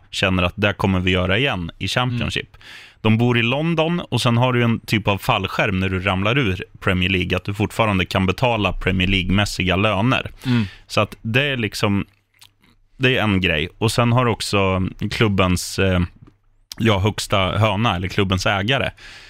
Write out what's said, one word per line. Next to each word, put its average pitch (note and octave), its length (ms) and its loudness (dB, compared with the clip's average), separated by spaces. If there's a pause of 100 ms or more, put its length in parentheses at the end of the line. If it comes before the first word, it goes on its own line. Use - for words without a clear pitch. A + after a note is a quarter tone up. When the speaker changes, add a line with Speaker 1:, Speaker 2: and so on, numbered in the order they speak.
(100)
Speaker 1:
känner F#2 320 0
att F2 140 0
det G#2 160 0
kommer F#2+ 280 0
vi F#2 100 0
göra F#2 280 0
igen G#2 400 -4
i F#2+ 100 -6
Championship. B2 680 -4
Speaker 2:
Mm. - 100 -20 (340)
Speaker 1:
De A2 180 4
bor A#2+ 200 4
i A#2 40 2
London D#3+ 580 0
och A#2+ 200 -2
sen A#2 160 2
har B2+ 160 2
du A#2+ 120 2
en A2+ 160 0
typ - 280 0
av G2 100 0
fallskärm G#2 600 0
när F#2+ 80 0
du F#2 120 -2
ramlar G2 380 0
ur F#2+ 260 -2 (160)
Premier F#2 300 0
League, F2+ 260 0
att - 80 -4
du G2+ 100 -6
fortfarande G2+ 520 0
kan F#2+ 200 0
betala G#2 460 0
Premier F#2 360 -2
League-mässiga F#2 680 0
löner. G#2 540 0 (160)
Speaker 2:
Mm. A#2+ 180 2 (220)
Speaker 1:
Så - 140 -2
att - 220 -2
det A#2 200 0
är C#3+ 140 -2
liksom, G#2 480 -2 (920)
det B2+ 220 2
är F#2+ 40 0
en G2+ 180 2
grej. E2+ 280 0 (100)
Och A2 140 0
sen A#2+ 200 2
har B2 140 2
också F#2+ 560 0 (280)
klubbens, F#2+ 680 0
eh, F#2+ 220 2 (800)
ja, A2 200 2
högsta F#2+ 600 0
höna, G#2+ 380 0
eller F2+ 120 -4
klubbens F#2+ 380 0
ägare, G#2+ 440 0 (400)